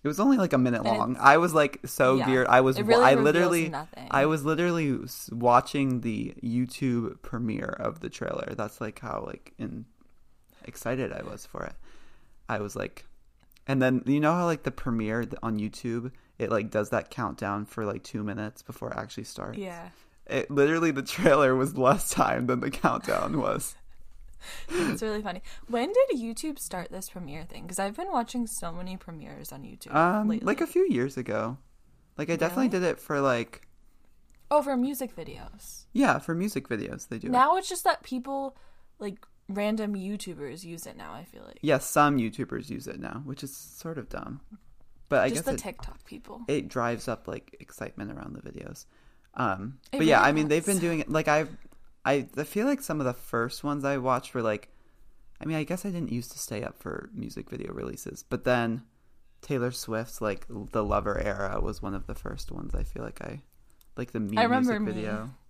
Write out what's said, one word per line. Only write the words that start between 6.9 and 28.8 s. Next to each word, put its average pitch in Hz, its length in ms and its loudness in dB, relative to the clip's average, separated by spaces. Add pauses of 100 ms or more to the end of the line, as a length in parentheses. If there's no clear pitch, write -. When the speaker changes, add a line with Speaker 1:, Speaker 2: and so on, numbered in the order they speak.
Speaker 1:
premiere 117 580 -4
of - 200 -4
the - 100 -8
trailer. - 460 -6
That's, 107 240 -6
like, 110 200 -8
how, - 260 -6
like, - 320 -14
in-, 113 280 -8 (760)
excited 120 480 -4
I - 100 -8
was - 220 -12
for - 200 -10
it. - 80 -10 (760)
I 107 120 -4
was, 101 160 -6
like, - 300 -8 (600)
and 135 160 2
then 131 240 4
you 143 140 4
know 151 120 4
how, 175 120 2
like, 160 180 0
the 139 80 -2
premiere 113 540 -2
th-, 123 180 -8
on 110 160 -2
YouTube, 117 540 -6 (260)
it, 113 120 -2
like, 110 200 0
does 107 200 0
that 110 200 0
countdown 104 540 -4
for, 110 200 -6
like, 101 200 -4
two 107 180 -6
minutes 104 400 -6
before - 280 -10
it - 80 -8
actually - 260 -10
starts? - 340 -10
Speaker 2:
Yeah. 175 300 -12 (380)
Speaker 1:
It - 260 -2
literally, 156 400 4
the 135 100 -2
trailer 143 540 6
was 147 200 0
less 127 340 4
time 120 360 2
than 123 140 2
the 139 100 -2
countdown - 680 0
was. - 400 -2
Speaker 2:
<laughs> - 40 -20 (840)
It's 311 340 -2
really 214 200 -4
funny. 185 200 -8 (240)
When 240 260 0
did 494 280 4
YouTube 254 400 -6
start - 320 -8
this 185 160 -10
premiere 160 360 -12
thing? - 220 -12
'Cause 180 140 -6
I've 202 160 -2
been 370 160 -6
watching 240 340 -2
so 175 240 -6
many 180 260 -8